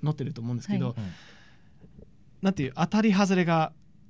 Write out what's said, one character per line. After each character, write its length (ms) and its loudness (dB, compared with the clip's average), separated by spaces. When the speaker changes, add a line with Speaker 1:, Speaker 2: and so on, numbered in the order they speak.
Speaker 1:
載 100 0
っ 20 -2
て 80 -6
る 80 -6
と 100 -10
思 100 -4
う 20 -2
ん 40 -2
で 60 -8
す 40 -16
け 100 0
ど、 120 0
Speaker 2:
は 40 -6
い。 40 -8
Speaker 3:
う 40 -6
ん。 100 -8
Speaker 1:
な 80 2
ん 20 0
て 80 -4
い 60 -2
う、 80 -8
当 100 0
た 160 0
り 100 4
外 220 4
れ 120 4
が 280 2